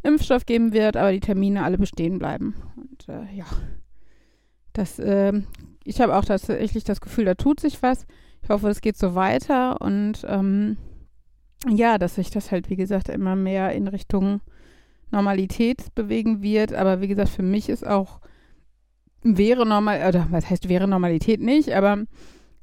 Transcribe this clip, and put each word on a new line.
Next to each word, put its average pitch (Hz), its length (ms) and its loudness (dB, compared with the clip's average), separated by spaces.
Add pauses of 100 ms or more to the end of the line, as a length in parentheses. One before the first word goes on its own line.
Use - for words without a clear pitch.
Impfstoff 294 440 2
geben 233 260 2
wird, 214 240 2
aber 196 140 2
die 196 100 0
Termine 196 440 0
alle 180 140 0
bestehen 185 420 -2
bleiben. 147 340 -4 (220)
Und, - 320 -20
äh, 202 260 -14
ja, 185 120 -12 (1300)
das, - 260 -6
ähm, 202 460 2 (360)
ich 240 180 -2
hab 226 100 4
auch 196 140 2
tatsächlich 214 600 -2
das 202 160 -4
Gefühl, - 240 -2
da 185 100 2
tut 294 240 2
sich - 240 -4
was. 254 240 0 (360)
Ich - 80 -2
hoffe, 208 180 2
es 208 120 0
geht 214 160 -2
so 180 200 0
weiter 254 640 0
und, 208 480 -2
ähm, 202 480 0 (920)
ja, 226 300 4
dass 180 180 -2
sich 185 140 -2
das - 220 -6
halt, 180 160 -2
wie 185 80 -4
gesagt, 190 320 -2
immer 190 280 -2
mehr 190 360 0
in 196 160 -2
Richtung 196 520 -2 (680)
Normalität 202 840 0
bewegen 214 480 -2
wird. 214 320 0
Aber 190 260 2
wie 196 80 -2
gesagt, 202 220 2
für - 120 -2
mich 196 280 0
ist - 160 -4
auch, 196 340 -2 (1000)
wäre 226 440 4
normal, 208 400 2
oder 175 240 2
was 170 180 0
heißt, 180 200 -2
wäre 180 180 2
Normalität 180 540 2
nicht, 285 340 2
aber, 202 300 2 (580)